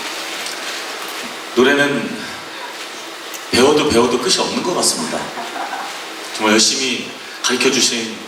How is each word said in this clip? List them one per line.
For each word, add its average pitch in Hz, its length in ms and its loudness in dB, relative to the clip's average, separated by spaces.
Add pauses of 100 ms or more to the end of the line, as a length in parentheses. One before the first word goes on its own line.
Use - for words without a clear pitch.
(1600)
노래는 135 640 4 (1300)
배워도 147 400 6
배워도 120 300 4
끝이 - 180 2
없는 - 240 0
것 180 140 0
같습니다. - 420 0 (1160)
정말 107 180 4
열심히 120 560 2 (320)
가르쳐주신, 123 760 2 (120)